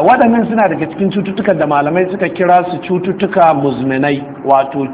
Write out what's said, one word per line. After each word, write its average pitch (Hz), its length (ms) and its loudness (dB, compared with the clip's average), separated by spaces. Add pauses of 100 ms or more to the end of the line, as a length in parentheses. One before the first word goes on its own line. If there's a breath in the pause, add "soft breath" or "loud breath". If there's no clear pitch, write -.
waɗannan 233 420 4
suna 214 200 2
daga 156 180 -2
cikin 190 240 -2
cututtukan 196 480 -2
da 151 80 0
malamai 151 440 0
suka 190 180 -4
kira 180 420 2
su 175 160 -6
cututtuka 180 680 0
muzminai, 135 680 -2 (220)
wato 135 500 0